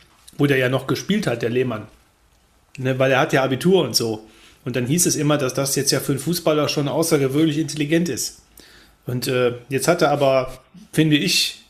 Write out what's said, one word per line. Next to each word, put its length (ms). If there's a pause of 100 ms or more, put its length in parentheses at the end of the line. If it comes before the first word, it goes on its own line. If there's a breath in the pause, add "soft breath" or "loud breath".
(360 soft breath)
wo 120
der 100
ja 120
noch 180
gespielt 400
hat, 160
der 80
Lehmann. 320 (960)
Ne? 200
Weil 140
er 80
hat 140
ja 100
Abitur 400
und 120
so. 300 (380 soft breath)
Und 120
dann 100
hieß 220
es 80
immer, 240
dass 160
das 200
jetzt 160
ja 80
für 120
einen 80
Fußballer 500
schon 180
außergewöhnlich 680
intelligent 520
ist. 340 (640 soft breath)
Und, 200
äh, 260 (160)
jetzt 180
hat 160
er 80
aber, 420 (400)
finde 220
ich, 540